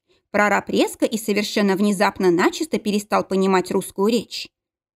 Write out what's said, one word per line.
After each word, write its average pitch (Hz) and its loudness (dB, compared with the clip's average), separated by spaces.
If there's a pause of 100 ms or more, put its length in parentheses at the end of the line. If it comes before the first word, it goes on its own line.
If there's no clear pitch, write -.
(320)
Прораб 208 0
резко 302 0
и 226 -2
совершенно 202 0
внезапно 196 2
начисто 226 0
перестал 202 -2
понимать 190 0
русскую 196 -2
речь. - -4 (460)